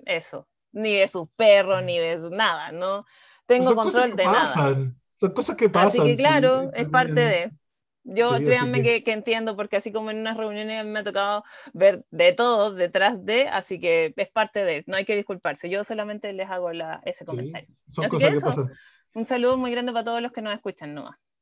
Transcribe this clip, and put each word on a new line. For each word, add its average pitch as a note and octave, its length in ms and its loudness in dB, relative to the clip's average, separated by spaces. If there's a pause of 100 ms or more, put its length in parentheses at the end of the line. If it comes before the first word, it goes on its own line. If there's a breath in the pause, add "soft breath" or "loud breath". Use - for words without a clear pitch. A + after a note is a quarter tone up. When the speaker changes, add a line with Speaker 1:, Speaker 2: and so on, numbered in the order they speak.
Speaker 1:
eso, E3 420 -8 (240)
ni G#3+ 240 -2
de F#3+ 120 4
sus E3 280 -8
perros, G3 480 6
ni F3 160 -2
de E3 200 -2
su, E3+ 120 -10
nada, F3 400 -2
¿no? F#3+ 340 -6 (400 soft breath)
Tengo B3 260 4
Speaker 2:
Son A3+ 80 4
cosas A3+ 220 2
Speaker 1:
control B3 100 2
Speaker 2:
que G3 60 -6
Speaker 1:
de F#3 120 2
nada. A3+ 120 6
Speaker 2:
pasan, C#3 600 0 (140)
son F#3 180 0
cosas - 220 -4
que A3 160 4
Speaker 1:
Así G3 260 4
Speaker 2:
pasan, D3+ 80 4
Speaker 1:
que, - 120 2
Speaker 2:
sí, - 0 -
Speaker 1:
claro, C4 460 4
Speaker 2:
está C4+ 180 -6
Speaker 1:
es A#3+ 80 -4
parte B3+ 240 2
Speaker 2:
bien. A#3+ 160 4
Speaker 1:
de... F3+ 220 0 (520)
Yo, A3+ 320 0
Speaker 2:
Sí, - 0 -
así - 100 0
Speaker 1:
créanme B3 360 2
Speaker 2:
que - 20 2
Speaker 1:
que... A#3 200 2
Que... A#3 100 -2
entiendo, A3 420 -2
porque G#3 220 -4
así G#3+ 140 -6
como A3 200 -6
en G#3+ 80 -6
unas A3 180 -6
reuniones G#3+ 480 -6
me G#3+ 140 -8
ha G#3 40 -6
tocado G3+ 400 -2 (300 loud breath)
ver F#3 360 2
de F3 240 4
todo G#3+ 400 2
detrás F#3 500 0
de, A#3 260 0
así F#3+ 300 -6
que E3 380 0
es G3 140 -4
parte G#3 320 -2
de, D#3+ 240 -2
no F#3 80 -6
hay G3 100 -2
que G#3+ 100 -2
disculparse, F3+ 540 -6
yo G3 140 -4
solamente G#3 500 -8
les F#3+ 160 -8
hago F3+ 240 -6
la, D#3+ 320 -10
ese - 140 -8
Speaker 2:
Sí, - 60 -20
Speaker 1:
comentario. C#3 420 -10 (200)
Speaker 2:
son E3 180 -4
Speaker 1:
Así A3 40 -2
Speaker 2:
cosas D3 220 4
Speaker 1:
que - 20 2
Speaker 2:
que D3 60 0
Speaker 1:
eso, - 80 -4
Speaker 2:
pasan. C3+ 320 -4 (340 soft breath)
Speaker 1:
un A3 140 -8
saludo B3+ 300 0
muy B3 140 -4
grande B3 220 -4
para A3+ 120 -4
todos A#3 180 -4
los A#3+ 80 -8
que A#3 100 -12
nos G#3+ 140 -6
escuchan E3+ 400 -12
nomás. - 220 -16 (240)